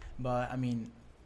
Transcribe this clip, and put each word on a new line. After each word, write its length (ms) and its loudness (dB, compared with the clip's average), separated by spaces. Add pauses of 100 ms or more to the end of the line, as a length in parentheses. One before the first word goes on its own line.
(200)
But, 320 2
I 40 -2
mean, 360 2 (340)